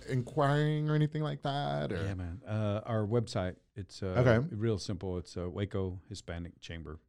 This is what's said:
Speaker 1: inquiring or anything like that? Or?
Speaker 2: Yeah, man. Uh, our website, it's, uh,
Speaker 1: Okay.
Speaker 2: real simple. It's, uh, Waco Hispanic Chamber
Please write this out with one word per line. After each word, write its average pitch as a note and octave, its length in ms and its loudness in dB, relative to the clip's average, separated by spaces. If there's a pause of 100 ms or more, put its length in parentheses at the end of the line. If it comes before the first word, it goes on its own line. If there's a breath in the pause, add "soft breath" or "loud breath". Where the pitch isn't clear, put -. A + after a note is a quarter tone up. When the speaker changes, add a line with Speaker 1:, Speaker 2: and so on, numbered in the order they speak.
Speaker 1:
inquiring D3 840 2
or D3+ 40 4
anything D3+ 280 4
like D3 200 -4
that? C#3+ 500 0
Or? F#2+ 40 -2
Speaker 2:
Yeah, E2+ 180 -2
man. F2+ 320 -6
Uh, G#2+ 400 0
our A2 200 0
website, G#2+ 500 0 (180)
it's, - 280 -12
uh, G2+ 40 -2 (180)
Speaker 1:
Okay. B2 300 6
Speaker 2:
real G#2+ 240 0
simple. F#2 400 -4
It's, - 180 -10
uh, F2+ 140 -4
Waco F#2+ 580 -2
Hispanic F2 520 -10
Chamber D#2+ 380 -12 (100)